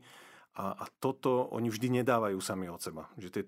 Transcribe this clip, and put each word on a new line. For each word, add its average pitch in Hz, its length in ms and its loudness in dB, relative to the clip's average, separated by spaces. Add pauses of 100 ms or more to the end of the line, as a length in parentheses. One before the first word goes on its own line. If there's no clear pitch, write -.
(540)
A, 98 240 -4
a - 80 -8 (160)
toto 131 480 2
oni 113 240 -2
vždy 123 320 2
nedávajú 110 320 4
sami 92 320 -4
od 85 80 -10
seba. 78 400 -8
Že 92 160 -10
tie 101 140 0